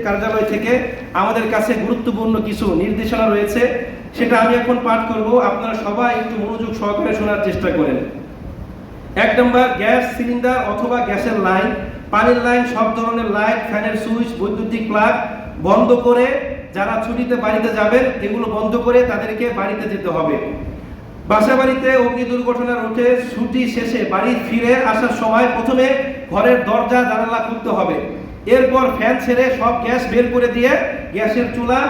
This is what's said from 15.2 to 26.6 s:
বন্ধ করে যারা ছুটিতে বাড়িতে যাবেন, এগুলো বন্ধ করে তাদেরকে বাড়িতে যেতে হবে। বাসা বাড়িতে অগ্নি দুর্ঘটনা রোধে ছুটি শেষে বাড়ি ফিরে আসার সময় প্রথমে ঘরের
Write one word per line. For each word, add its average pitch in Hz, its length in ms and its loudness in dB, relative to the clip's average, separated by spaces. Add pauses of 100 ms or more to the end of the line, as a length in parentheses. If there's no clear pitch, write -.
বন্ধ 220 300 4
করে 240 320 4 (480)
যারা 220 340 -2
ছুটিতে 247 280 -2
বাড়িতে 214 380 0
যাবেন, 214 520 2
এগুলো 226 200 -2
বন্ধ 214 320 -2
করে 247 260 4
তাদেরকে 220 520 -2
বাড়িতে 202 340 -4
যেতে 190 200 -4
হবে। 156 280 0 (920)
বাসা 214 280 4
বাড়িতে 262 420 2
অগ্নি 240 260 2
দুর্ঘটনা 240 500 -2
রোধে 240 480 0 (140)
ছুটি 240 320 -2
শেষে 226 420 -2
বাড়ি 196 260 0 (140)
ফিরে 233 260 2
আসার 240 340 0 (100)
সময় 226 360 4
প্রথমে 254 340 2 (420)
ঘরের 226 340 4